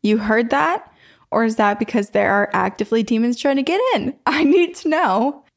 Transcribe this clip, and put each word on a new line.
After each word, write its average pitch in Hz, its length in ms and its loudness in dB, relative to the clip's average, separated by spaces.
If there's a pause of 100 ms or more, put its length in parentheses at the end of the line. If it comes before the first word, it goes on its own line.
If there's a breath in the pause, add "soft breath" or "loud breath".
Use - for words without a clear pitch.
you 214 140 2
heard 220 340 0
that? 302 400 -2 (400 soft breath)
Or 226 120 0
is 226 140 -2
that 208 220 2
because 214 320 -2
there 202 200 2
are 202 220 2
actively 196 500 -2
demons 233 340 0
trying 277 200 0
to 277 60 -2
get 370 180 0 (140)
in? - 200 -4 (100)
I 302 180 0
need 339 320 2
to - 140 -6
know 277 540 0 (140)